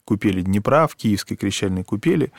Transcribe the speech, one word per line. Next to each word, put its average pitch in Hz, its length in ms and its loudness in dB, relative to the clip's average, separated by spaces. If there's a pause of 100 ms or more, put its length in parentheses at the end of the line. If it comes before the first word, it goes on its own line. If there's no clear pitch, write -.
купели 101 360 0
Днепра, 104 440 2
в - 100 -6
Киевской 104 400 -2
крещальной 98 480 -2
купели. 139 560 0